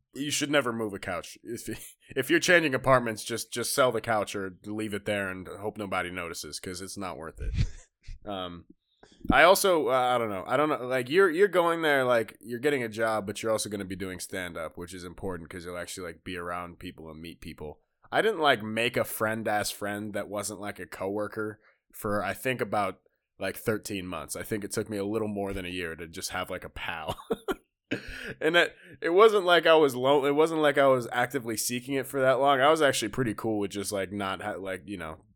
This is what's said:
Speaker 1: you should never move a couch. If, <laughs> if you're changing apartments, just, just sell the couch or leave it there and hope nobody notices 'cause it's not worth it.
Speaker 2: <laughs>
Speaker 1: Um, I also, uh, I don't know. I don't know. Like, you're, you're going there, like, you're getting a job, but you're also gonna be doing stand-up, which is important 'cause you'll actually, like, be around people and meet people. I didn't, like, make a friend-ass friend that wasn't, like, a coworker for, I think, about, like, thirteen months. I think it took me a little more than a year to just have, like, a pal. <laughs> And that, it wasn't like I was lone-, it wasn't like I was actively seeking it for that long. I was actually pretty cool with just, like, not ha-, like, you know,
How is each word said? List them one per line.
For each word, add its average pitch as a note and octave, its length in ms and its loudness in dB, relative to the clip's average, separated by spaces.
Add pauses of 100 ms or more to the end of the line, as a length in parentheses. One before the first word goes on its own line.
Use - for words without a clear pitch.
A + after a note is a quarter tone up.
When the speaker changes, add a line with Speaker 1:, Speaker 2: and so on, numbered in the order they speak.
(140)
Speaker 1:
you C#3 160 -6
should C#3+ 200 -2
never C3 220 2
move A2 220 -4
a F#2+ 40 -8
couch. F2 460 -8
If, A2+ 240 -10 (340)
<laughs> - 140 -14
if C3 140 -2
you're E3 100 4
changing E3 340 4
apartments, B2 500 4
just, - 280 -6
just A#2 220 -4
sell B2+ 180 4
the A2 80 -2
couch G#2+ 340 0
or F#2+ 200 -6 (100)
leave G#2+ 300 -6
it G2 120 -6
there G2+ 220 0
and F#2 200 -8
hope G2 280 -8
nobody F#2 340 -2
notices E2+ 500 -8
'cause F2+ 200 -10
it's F#2+ 160 -12
not F2+ 220 -8
worth D#2+ 220 -12
it. - 140 -4
Speaker 2:
<laughs> - 120 0 (600)
Speaker 1:
Um, F2+ 380 -10 (640)
I C3 120 8
also, F3 460 6
uh, B2+ 40 2
I B2+ 240 4
don't A2+ 140 0
know. F#2+ 160 -6
I B2 100 0
don't D3+ 140 4
know. B2 160 -4
Like, B2+ 240 -2
you're, F#3 200 6
you're F3+ 180 4
going E3+ 340 2
there, C#3+ 220 4
like, A#2 360 2
you're A#2+ 180 -8
getting C#3 240 0
a A2+ 60 -2
job, A2 380 0
but G#2 160 -6
you're A2 100 2
also G#2+ 160 0
gonna G2 160 -6
be F#2+ 120 -8
doing F#2 220 -8
stand-up, E2+ 600 -8
which F2 160 -12
is F2 100 -12
important F2 460 -10
'cause F2+ 140 -14
you'll F2+ 120 -10
actually, F2+ 300 -10
like, E2 180 -14
be F2+ 140 -8
around F2 400 -8
people D#2+ 320 -14
and D#2 100 -16
meet E2+ 220 -14
people. D2+ 380 -12 (300)
I C#3 120 2
didn't, G3 180 0
like, C3+ 220 4
make A2+ 340 -2
a A2+ 80 2
friend-ass A2 640 -2
friend G#2 440 -6
that G2 140 -6
wasn't, G2+ 320 -6
like, G2+ 180 -8
a F2+ 80 -10
coworker G#2 720 -6 (320)
for, G#2 320 -2
I G2 80 -2
think, B2 300 -4
about, G2+ 380 -2 (380)
like, F#2+ 180 -4
thirteen G#2 500 -4
months. D#2+ 300 -8
I E2+ 60 -6
think G#2 220 -6
it G2 80 -10
took G#2 160 -4
me G#2+ 80 -6
a G2 80 -2
little G#2+ 240 -2
more G2 240 -4
than F#2+ 140 -6
a - 40 -6
year F2 260 -6
to E2 100 -12
just E2 240 -10
have, F#2 180 -4
like, F2+ 160 -8
a F2 60 -12
pal. - 480 -6 (120)
<laughs> - 280 -6 (800)
And D#3+ 160 2
that, E3+ 180 4 (280)
it E3 80 0
wasn't G3+ 340 8
like E3+ 220 6
I E3 80 10
was D3 200 8
lone-, C3 320 4
it C#3+ 80 4
wasn't D#3+ 280 4
like C#3+ 160 4
I C#3 100 8
was B2+ 240 4
actively B2 440 -2
seeking B2 380 -4
it C3 120 -2
for C#3 160 -4
that C3 180 6
long. C#3 200 6
I C#3+ 100 8
was D#3+ 120 6
actually B2+ 280 4
pretty A#2 240 0
cool A2 260 -2
with G2 100 -2
just, G2 220 -6
like, F#2+ 180 -2
not F#2+ 320 -4
ha-, G2+ 160 -6
like, F#2+ 280 -8
you G2+ 100 -8
know, D#2 220 -10 (180)